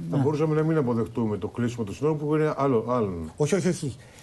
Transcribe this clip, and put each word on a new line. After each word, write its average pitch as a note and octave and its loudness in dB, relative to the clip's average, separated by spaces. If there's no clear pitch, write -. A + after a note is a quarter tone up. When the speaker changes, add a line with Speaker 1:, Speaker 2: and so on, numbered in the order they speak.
Speaker 1:
θα D#3+ 0
Speaker 2:
ναι. C#3+ 4
Speaker 1:
μπορούσαμε D3+ 2
να D3+ 2
μην D#3+ 2
αποδεχτούμε A#2 0
το F#2 -6
κλείσιμο A#2+ -2
των G2 -8
σύνορων D3+ 0
που D3+ 0
είναι D3+ 2
άλλο, C3+ 2
άλλον. F#2 -2
Speaker 3:
Όχι, D3+ 2
όχι, F3+ 2
όχι. D3 -2